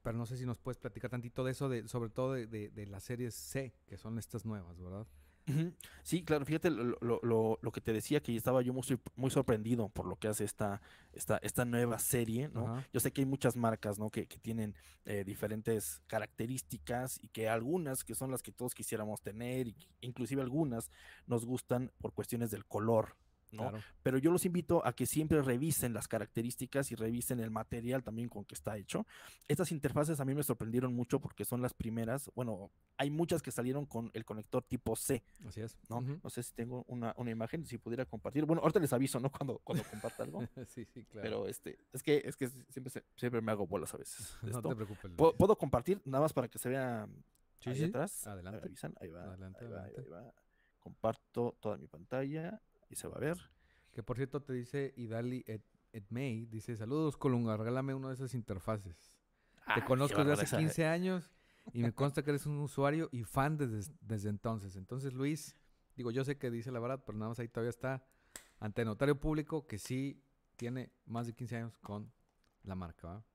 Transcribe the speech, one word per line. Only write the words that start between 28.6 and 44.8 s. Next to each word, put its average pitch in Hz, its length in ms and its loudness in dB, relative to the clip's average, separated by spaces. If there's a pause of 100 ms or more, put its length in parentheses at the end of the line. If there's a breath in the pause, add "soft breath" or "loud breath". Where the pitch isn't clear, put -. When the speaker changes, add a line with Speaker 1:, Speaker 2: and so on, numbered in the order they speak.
Speaker 2:
hecho. 170 280 -2 (440 loud breath)
Estas 165 240 2
interfaces 147 480 2
a 131 40 2
mí 135 80 2
me 147 100 2
sorprendieron 123 500 2
mucho 123 260 2
porque - 240 -4
son 123 180 0
las 123 120 0
primeras, 113 600 -2
bueno, 107 380 -4 (260)
hay 143 120 2
muchas 160 320 2
que 131 100 -6
salieron 131 340 0
con 113 280 -4
el 113 100 -4
conector 110 400 -2
tipo - 320 0
C, - 260 0 (240 soft breath)
Speaker 1:
Así 107 140 -8
es. 110 180 -8 (120)
Speaker 2:
¿no? 113 80 -2
Speaker 1:
Ujú. 135 260 -4
Speaker 2:
No 131 60 -8
sé 120 140 -6
si - 100 -10
tengo 123 340 -6
una, 120 300 -4
una 120 120 -4
imagen, 117 360 -4
si 120 120 -8
pudiera 120 280 -4
compartir. 117 400 0
Bueno, 165 160 4
ahorita 165 180 8
les 147 140 4
aviso, 131 260 4
¿no? 131 100 2
Cuando, 135 300 -4
cuando - 240 -2
comparta 117 400 -6
algo. 147 160 -6
Speaker 1:
<laughs> 135 280 -8
Sí, 113 180 -12
sí, - 180 -16
claro. 107 180 -12
Speaker 2:
Pero, 107 280 -2
este, - 280 -8 (140)
es 131 120 -8
que, 147 200 6
es - 140 -6
que 131 100 0
siempre 131 420 -10
se, - 140 -10 (140)
siempre 120 240 0
me 110 100 0
hago 101 160 0
bolas 78 260 -2
a - 40 -10
veces - 360 -12 (100)
de 113 80 -4
Speaker 1:
<laughs> - 0 -
No 120 80 -2
Speaker 2:
esto. 135 100 0
Speaker 1:
te 131 60 0
preocupes, 107 280 -6